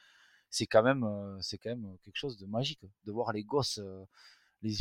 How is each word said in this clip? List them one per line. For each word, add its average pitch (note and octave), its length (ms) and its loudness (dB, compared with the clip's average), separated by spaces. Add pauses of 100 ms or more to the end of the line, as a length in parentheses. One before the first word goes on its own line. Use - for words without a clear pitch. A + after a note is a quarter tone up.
(480)
c'est - 200 -2
quand A2 160 8
même, C3 180 4
euh, G2+ 380 -4
c'est F#2 180 -8
quand A2 120 -8
même G#2+ 340 -8
quelque G2 120 -20
chose B2+ 220 -6
de F#2+ 80 -14
magique. B2+ 360 -2 (220)
De G#2+ 60 -6
voir A2+ 220 0
les G#2+ 100 -2
gosses, B2 400 0
euh, F#2+ 220 -12 (580)
les G#2+ 180 -2